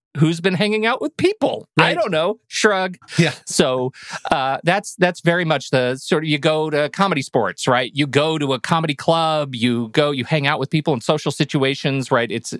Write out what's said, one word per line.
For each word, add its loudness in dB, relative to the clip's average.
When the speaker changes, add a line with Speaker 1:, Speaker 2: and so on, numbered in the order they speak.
Speaker 1:
who's 2
been 0
hanging 0
out 0
with -4
people? -2
I 6
Speaker 2:
Right. 2
Speaker 1:
don't -2
know. 0
Shrug. 0
Speaker 2:
Yeah. 4
Speaker 1:
So, 0
uh, 0
that's, 0
that's 0
very 2
much -2
the 2
sort -2
of, -4
you 2
go 0
to 0
comedy 0
sports, -2
right? 2
You 0
go 0
to -2
a -2
comedy 0
club, 0
you 0
go, 2
you -4
hang 0
out 0
with -4
people 0
in -2
social 0
situations, -2
right? 2
It's, -6